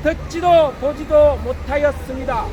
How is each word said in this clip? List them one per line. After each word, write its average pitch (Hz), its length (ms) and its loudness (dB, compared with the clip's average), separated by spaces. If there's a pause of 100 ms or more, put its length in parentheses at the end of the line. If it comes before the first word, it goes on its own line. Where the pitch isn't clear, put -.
듣지도 330 760 2
보지도 302 640 2
못하였습니다. 262 1080 -4